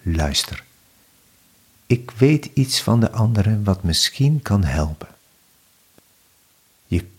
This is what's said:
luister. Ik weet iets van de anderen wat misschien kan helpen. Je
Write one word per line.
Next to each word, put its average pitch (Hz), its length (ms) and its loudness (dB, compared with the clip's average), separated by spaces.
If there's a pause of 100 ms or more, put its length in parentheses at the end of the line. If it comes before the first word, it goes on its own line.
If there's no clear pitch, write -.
luister. 76 600 -4 (1200)
Ik 123 260 -2
weet 147 420 2
iets - 280 0
van 117 180 2
de 113 120 2
anderen 110 520 2
wat 95 200 0
misschien 135 580 0
kan 101 220 0
helpen. 76 440 -2 (1800)
Je 90 180 -2 (140)